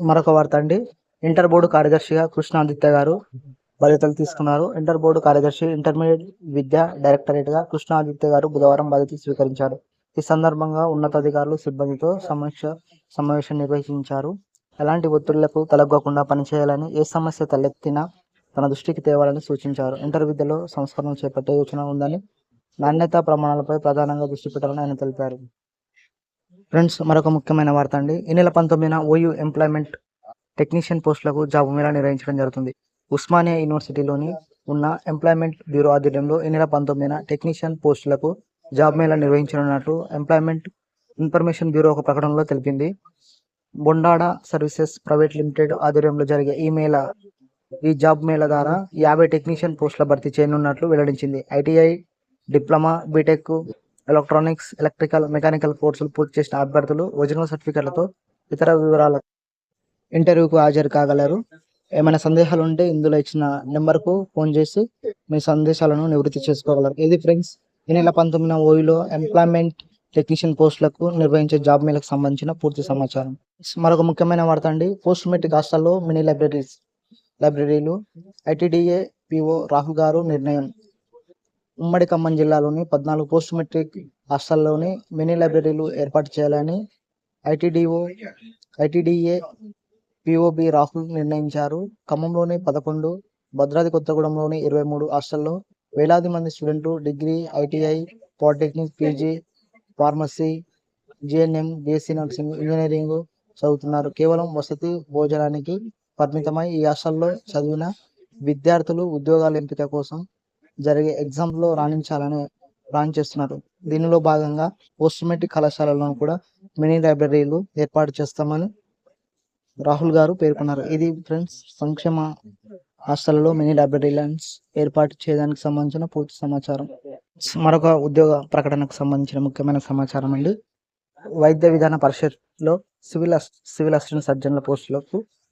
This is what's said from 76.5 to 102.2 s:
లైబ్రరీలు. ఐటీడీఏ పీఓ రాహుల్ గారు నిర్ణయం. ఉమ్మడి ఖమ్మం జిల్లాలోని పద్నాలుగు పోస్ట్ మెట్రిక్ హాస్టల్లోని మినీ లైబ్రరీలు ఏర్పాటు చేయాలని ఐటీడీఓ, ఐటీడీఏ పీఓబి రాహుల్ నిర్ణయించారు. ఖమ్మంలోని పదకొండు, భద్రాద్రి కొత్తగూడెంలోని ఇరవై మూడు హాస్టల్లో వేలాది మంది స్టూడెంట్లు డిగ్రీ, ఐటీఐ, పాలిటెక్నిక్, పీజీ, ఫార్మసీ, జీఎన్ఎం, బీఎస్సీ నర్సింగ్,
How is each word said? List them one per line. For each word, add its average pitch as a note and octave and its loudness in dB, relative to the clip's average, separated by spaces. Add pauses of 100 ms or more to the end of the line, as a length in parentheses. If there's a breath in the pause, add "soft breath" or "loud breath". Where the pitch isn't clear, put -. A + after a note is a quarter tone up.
లైబ్రరీలు. D3+ 0 (600)
ఐటీడీఏ E3+ 0 (320)
పీఓ D#3 -2 (180)
రాహుల్ D3 0
గారు D#3 2 (120)
నిర్ణయం. C#3+ -2 (1160)
ఉమ్మడి F3 2
ఖమ్మం E3 0
జిల్లాలోని D3+ 2 (100)
పద్నాలుగు D3+ -2
పోస్ట్ D#3+ 0
మెట్రిక్ D#3 -6 (360)
హాస్టల్లోని D3+ 0 (300)
మినీ E3 0
లైబ్రరీలు D#3 0 (180)
ఏర్పాటు C#3+ -2
చేయాలని D3+ -2 (680)
ఐటీడీఓ, E3 0 (840)
ఐటీడీఏ E3+ 0 (880)
పీఓబి E3 2 (100)
రాహుల్ D#3+ 0 (140)
నిర్ణయించారు. D3+ -4 (300)
ఖమ్మంలోని E3+ -2 (100)
పదకొండు, D#3 -2 (420)
భద్రాద్రి D3 0
కొత్తగూడెంలోని D#3 -2
ఇరవై D3 0
మూడు D3 -4
హాస్టల్లో D3+ -4 (380)
వేలాది F3 2
మంది E3 -6
స్టూడెంట్లు D#3 -4 (140)
డిగ్రీ, D#3 -4 (260)
ఐటీఐ, D#3 -2 (440)
పాలిటెక్నిక్, D3+ 0
పీజీ, D3+ -2 (640)
ఫార్మసీ, D3+ -2 (800)
జీఎన్ఎం, D#3+ 0 (180)
బీఎస్సీ D3+ -2
నర్సింగ్, D3+ -6